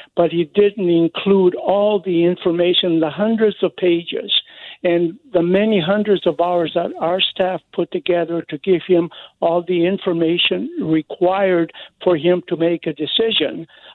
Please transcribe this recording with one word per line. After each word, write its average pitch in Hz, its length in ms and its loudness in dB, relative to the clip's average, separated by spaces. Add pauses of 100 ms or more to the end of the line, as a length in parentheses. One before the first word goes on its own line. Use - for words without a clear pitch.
(160)
but 170 160 2
he 165 120 0
didn't 202 460 0
include 180 640 2
all 202 440 0
the 170 260 0
information, 175 720 0
the 156 100 0
hundreds 214 540 0
of 185 120 -2
pages, 170 560 -2 (520)
and 170 340 0 (160)
the 175 80 2
many 196 380 2
hundreds 196 480 0
of 151 120 0
hours 175 360 0
that 180 240 -2
our 180 200 -2
staff 185 400 -2 (140)
put 170 160 -2
together 170 540 -2
to - 160 -10
give 180 280 0
him 175 220 2 (300)
all 170 240 0
the 170 240 0
information 180 840 -2 (100)
required 175 920 0 (300)
for 180 120 2
him 170 320 0
to 170 80 -4
make 165 300 -2
a 160 80 -4
decision. 165 720 -2 (300)